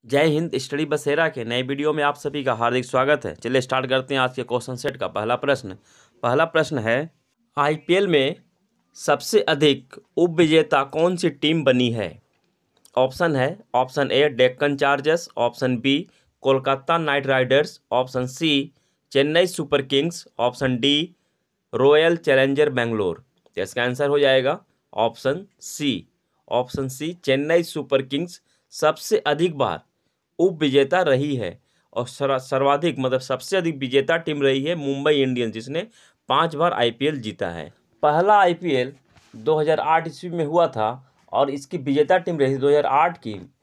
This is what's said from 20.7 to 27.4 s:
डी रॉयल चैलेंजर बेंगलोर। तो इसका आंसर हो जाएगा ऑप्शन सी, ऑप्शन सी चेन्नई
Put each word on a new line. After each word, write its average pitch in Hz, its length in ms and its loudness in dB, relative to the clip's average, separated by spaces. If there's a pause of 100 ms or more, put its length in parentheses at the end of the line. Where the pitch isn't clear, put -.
डी 143 380 0 (600)
रॉयल 151 420 4
चैलेंजर 139 540 2
बेंगलोर। 113 540 -2 (320)
तो 87 60 -4
इसका 120 200 -4
आंसर 127 260 -2
हो 147 100 2
जाएगा 135 460 2 (300)
ऑप्शन 131 520 -2 (140)
सी, 120 480 -6 (400)
ऑप्शन 131 400 -2
सी 151 240 -8
चेन्नई 151 500 0